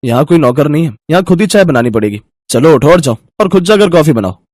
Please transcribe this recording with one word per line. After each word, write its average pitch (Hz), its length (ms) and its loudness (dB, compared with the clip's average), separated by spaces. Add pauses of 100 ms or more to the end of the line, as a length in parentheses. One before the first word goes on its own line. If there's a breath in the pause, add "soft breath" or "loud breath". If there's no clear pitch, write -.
यहाँ 123 220 -2
कोई 170 120 0
नौकर 139 300 0
नहीं 151 180 -2
है, 139 80 -6 (180)
यहाँ 175 120 0
खुद 175 180 0
ही 214 60 0
चाय 196 180 2
बनानी 123 240 0
पड़ेगी। 107 320 -4 (280)
चलो 147 260 2
उठो 143 160 2
और 175 80 4
जाओ, 135 160 -2 (240)
और 202 100 -6
खुद 185 140 0
जाकर 202 260 2
कॉफी 165 240 2
बनाओ। 98 240 -4 (160)